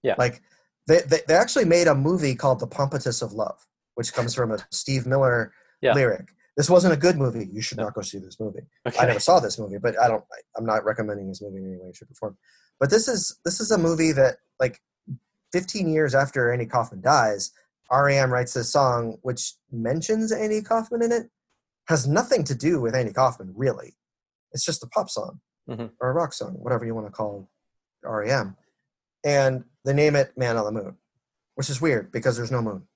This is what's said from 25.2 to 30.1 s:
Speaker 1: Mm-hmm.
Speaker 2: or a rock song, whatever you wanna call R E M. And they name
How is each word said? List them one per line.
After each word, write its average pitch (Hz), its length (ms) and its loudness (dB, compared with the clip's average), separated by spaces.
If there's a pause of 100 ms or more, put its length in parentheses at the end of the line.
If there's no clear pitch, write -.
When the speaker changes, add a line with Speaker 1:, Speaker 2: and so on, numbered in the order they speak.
Speaker 1:
Mm-hmm. 117 180 -10 (120)
Speaker 2:
or 127 120 -2
a - 20 -2
rock 160 180 0
song, - 220 -10
whatever 120 320 -4
you 113 100 -6
wanna 107 140 -10
call 101 400 -8 (540)
R 107 200 -6
E 110 60 -4
M. 131 260 -2 (680)
And 135 380 2 (200)
they 135 100 0
name 147 220 4